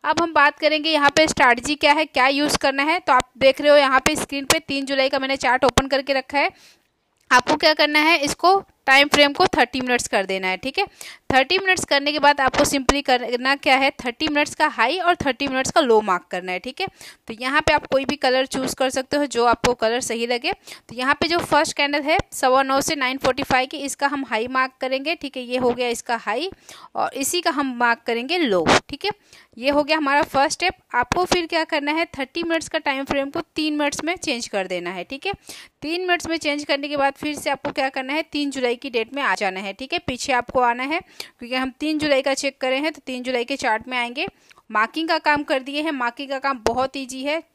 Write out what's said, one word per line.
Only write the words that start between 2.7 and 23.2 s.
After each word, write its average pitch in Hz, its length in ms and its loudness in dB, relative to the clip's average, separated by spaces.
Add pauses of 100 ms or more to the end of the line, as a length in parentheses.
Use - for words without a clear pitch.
है। 320 180 0
तो 311 120 0
आप 254 260 2
देख 262 220 4
रहे 294 100 4
हो 285 60 10
यहाँ 269 240 6
पे 302 160 0
स्क्रीन 277 280 -6
पे 320 160 -8
तीन 277 260 -6
जुलाई 269 220 0
का 277 100 -2
मैंने 262 200 -2
चार्ट 262 260 0
ओपन 262 240 0
करके 269 240 -2
रखा 269 260 -2
है। 320 120 0 (800)
आपको 262 260 4
क्या 311 180 2
करना 302 260 2
है, 320 200 4
इसको 349 420 2 (240)
टाइम 277 220 6
फ्रेम 285 240 4
को 349 160 4
थर्टी 262 320 0
मिनट्स 247 280 -2
कर 202 180 0
देना 190 220 -4
है, 185 80 -2
ठीक 262 220 -6
है। 392 60 0 (460)
थर्टी 269 280 4
मिनट्स 370 260 0
करने 285 280 0
के 302 60 -2
बाद 285 220 4
आपको 262 240 2
simply 277 380 0
करना 247 540 0
क्या 277 200 4
है, 269 200 2
थर्टी 254 320 -4
मिनट्स 294 260 0
का 302 140 2
हाई 262 300 0
और 349 180 2
थर्टी 254 320 -2
मिनट्स 262 220 -2
का 339 100 4
लो 233 220 6
मार्क 185 280 -2
करना 180 220 -6
है, 180 60 -4
ठीक 247 220 -12
है। 381 60 -2 (420)
तो 226 60 -12
यहाँ 262 260 -2
पे 311 120 2
आप 294 140 0
कोई 269 180 0
भी 269 120 -4
कलर 262 300 2
चूज़ 262 300 -6
कर 269 140 0
सकते 262 260 -4
हो, 294 100 0
जो 240 200 0
आपको 240 280 2
कलर 233 280 0
सही 233 240 -4
लगे। 247 260 -2
तो - 420 -14
यहाँ 254 200 0
पे 330 140 0
जो 339 120 2
फर्स्ट 302 360 0
कैंडल 285 260 0
है 311 160 2 (140)
सवा 269 300 2
नौ 269 180 2
से 320 160 -2
नाइन 262 220 -2
फ़ोर्टी 262 240 0